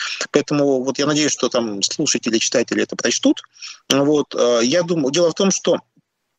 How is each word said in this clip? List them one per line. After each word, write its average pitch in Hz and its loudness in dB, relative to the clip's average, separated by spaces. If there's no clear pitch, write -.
Поэтому 143 0
вот 135 -4
я 139 -2
надеюсь, 147 0
что - -2
там 107 -4
слушатели, 117 -2
читатели - 0
это - -8
прочтут. - 0
Вот, 143 2
э, 120 2
я 165 2
думаю, 165 -2
дело 165 2
в - -6
том, 196 2
что, - 0